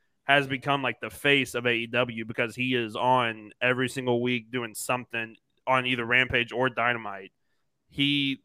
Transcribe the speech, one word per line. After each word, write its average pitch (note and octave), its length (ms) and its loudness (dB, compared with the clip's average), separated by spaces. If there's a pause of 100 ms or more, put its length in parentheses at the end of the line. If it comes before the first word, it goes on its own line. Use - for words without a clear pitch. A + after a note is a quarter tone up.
(240)
has C#3 220 4
become, C3+ 360 -2
like, A#2+ 180 -2
the A2+ 100 -8
face C#3 460 2
of A#2+ 100 -2
A A#2+ 60 4
E A#2 160 -2
W A#2 360 -2
because A2+ 300 -4
he B2+ 220 -2
is A2 180 -2
on A#2 560 0 (100)
every B2 280 2
single B2 340 0
week A#2+ 300 -2
doing A#2+ 200 -4
something A2+ 640 -6 (320)
on B2+ 180 2
either B2+ 200 0
Rampage B2 480 2
or B2 180 0
Dynamite. A2 600 -4 (580)
He, C#3 540 0